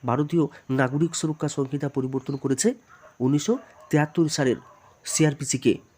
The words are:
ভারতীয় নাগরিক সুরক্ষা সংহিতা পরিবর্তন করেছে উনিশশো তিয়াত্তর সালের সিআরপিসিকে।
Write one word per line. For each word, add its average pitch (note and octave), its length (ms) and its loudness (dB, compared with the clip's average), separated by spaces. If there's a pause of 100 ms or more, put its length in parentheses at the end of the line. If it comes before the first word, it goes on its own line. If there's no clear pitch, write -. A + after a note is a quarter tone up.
ভারতীয় D3 380 0 (260)
নাগরিক C#3 460 0
সুরক্ষা D#3 320 -4
সংহিতা C#3 420 -4
পরিবর্তন C3 460 -4
করেছে C#3+ 380 0 (460)
উনিশশো D3 380 2 (320)
তিয়াত্তর D3+ 400 2
সালের C3 260 0 (500)
সিআরপিসিকে। C#3+ 720 0 (200)